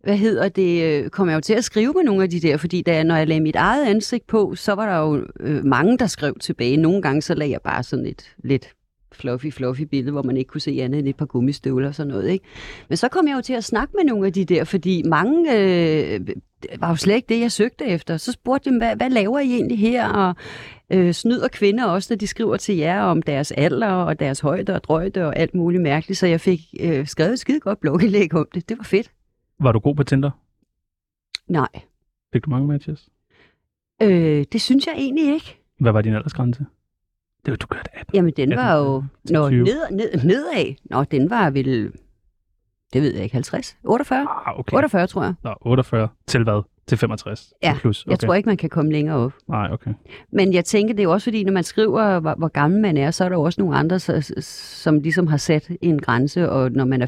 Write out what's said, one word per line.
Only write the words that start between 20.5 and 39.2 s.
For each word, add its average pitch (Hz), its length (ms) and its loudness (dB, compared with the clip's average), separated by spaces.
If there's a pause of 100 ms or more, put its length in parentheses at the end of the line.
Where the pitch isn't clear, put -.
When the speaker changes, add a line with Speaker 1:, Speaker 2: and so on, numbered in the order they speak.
Speaker 1:
øh, 175 240 4
snyder 233 340 0
kvinder 214 380 0
også, 190 280 -2
når 214 40 -2
de 202 100 -6
skriver - 300 -2
til 202 180 -2
jer 170 260 0
om 170 200 2
deres 143 300 -2
alder 165 400 0
og 170 280 0
deres 139 200 -2
højde 180 360 -2
og - 80 -4
drøjde 175 440 -2
og 143 100 -4
alt 165 180 -2
muligt 175 280 2
mærkeligt. 156 360 -2
Så 185 80 2
jeg 165 140 2
fik, 175 200 0 (180)
øh, 151 280 -2
skrevet 170 260 0
et 254 60 -4
skide 294 200 0
godt 202 200 -4
blogindlæg 180 560 2
om 151 180 0
det. 175 160 -8
Det 226 80 -6
var 220 60 -16
fedt. 202 280 -2 (480)
Speaker 2:
Var 131 120 4
du 110 80 2
god 143 160 0
på 147 80 0
Tinder? 139 260 0 (1160)
Speaker 1:
Nej. 165 200 0 (680)
Speaker 2:
Fik 123 120 0
du - 40 -6
mange 135 180 0
matches? 147 420 -6 (920)
Speaker 1:
Øh, 165 500 4
det 226 100 -2
synes 269 260 2
jeg 320 100 -6
egentlig 277 360 0
ikke. - 260 -8 (200)
Speaker 2:
Hvad 120 120 4
var 107 100 2
din 110 140 0
aldersgrænse? 123 500 -4 (800)
Det 139 60 -2
var, 110 60 -4
du - 100 -12
kørte - 220 -8 (100)
atten. - 160 -8
Speaker 1:
Jamen, 175 220 2
den 139 140 -2
Speaker 2:
Atten, 247 140 -2
Speaker 1:
var 185 120 4
jo, 139 260 0 (240)